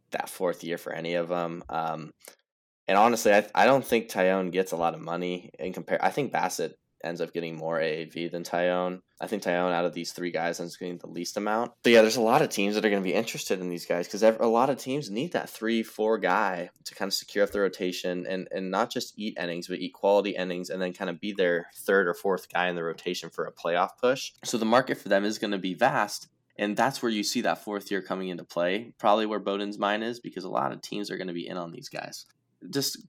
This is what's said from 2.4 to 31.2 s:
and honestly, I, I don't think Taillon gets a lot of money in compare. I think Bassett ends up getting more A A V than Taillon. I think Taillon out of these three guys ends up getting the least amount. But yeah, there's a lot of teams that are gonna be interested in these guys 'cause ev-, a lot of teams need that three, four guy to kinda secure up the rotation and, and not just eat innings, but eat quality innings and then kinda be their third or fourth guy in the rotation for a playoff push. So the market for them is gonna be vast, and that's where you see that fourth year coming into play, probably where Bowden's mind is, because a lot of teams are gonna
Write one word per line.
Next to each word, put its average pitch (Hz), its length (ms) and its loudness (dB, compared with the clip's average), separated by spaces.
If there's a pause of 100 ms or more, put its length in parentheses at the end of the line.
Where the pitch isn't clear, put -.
and 95 80 4
honestly, 113 380 6
I, 104 200 6
I 101 120 6
don't 127 180 6
think 117 240 0
Taillon 92 440 2
gets 92 200 0
a - 40 -2
lot 85 180 2
of 80 80 -12
money 87 560 -6
in 92 160 -6
compare. 87 280 -4
I 90 60 4
think 123 240 -2
Bassett 85 460 -2 (240)
ends 85 180 -6
up 80 140 -6
getting 85 200 -6
more 80 240 -2
A 80 240 0
A - 40 -10
V 82 220 -6
than 87 160 -8
Taillon. 90 560 0 (200)
I - 60 -6
think 98 160 -4
Taillon 90 320 2
out 85 100 2
of 87 80 0
these 85 200 -8
three 87 180 -6
guys 82 280 -4
ends 87 160 -10
up - 60 -16
getting 87 160 -8
the 85 100 -16
least 87 300 -8
amount. 107 360 -2 (100)
But 120 100 8
yeah, 113 80 12
there's 110 160 8
a 123 60 2
lot 117 180 6
of 147 80 4
teams 101 260 0
that 104 100 2
are 110 40 6
gonna 101 140 2
be 92 100 0
interested 107 480 -2
in 90 80 -4
these 87 160 -6
guys 87 240 -2
'cause 101 140 -6
ev-, 110 180 6
a 117 60 2
lot 117 240 4
of 131 80 -2
teams 131 320 -6
need 131 220 -4
that - 180 -4
three, 113 320 -2
four 110 340 -2
guy 92 540 0 (140)
to - 100 -14
kinda 98 160 -4
secure - 340 0
up 98 60 2
the 104 100 0
rotation 92 640 -2
and, 92 240 -6
and 95 200 -6
not 104 200 0
just - 280 -8
eat 104 200 -8
innings, 87 300 -6
but 90 120 -6
eat 90 120 -8
quality 101 380 4
innings 90 400 -4
and 92 100 -6
then 90 140 -4
kinda 92 180 -4
be 101 220 -6
their 87 400 2
third 98 340 4
or 85 60 2
fourth 92 360 -2
guy 90 180 0
in 90 60 -2
the 87 80 -4
rotation 85 460 -6
for 85 160 -6
a - 80 -10
playoff 87 480 0
push. 127 320 0 (100)
So - 140 -4
the 110 80 0
market 120 320 4
for - 140 -8
them 98 160 4
is 107 120 -2
gonna 101 200 -2
be 92 160 -4
vast, 117 540 0 (300)
and 104 160 -2
that's 117 280 0
where 117 100 2
you 107 100 0
see 113 200 -2
that 85 200 0
fourth 101 280 -6
year 98 100 -2
coming 95 280 -4
into 87 160 -8
play, 92 540 -2
probably 107 280 4
where 107 140 -2
Bowden's 101 380 -4
mind 104 260 0
is, 120 160 -6
because - 240 -10
a - 60 -10
lot - 220 -2
of - 80 -12
teams 104 300 -8
are 95 80 -8
gonna 92 160 -6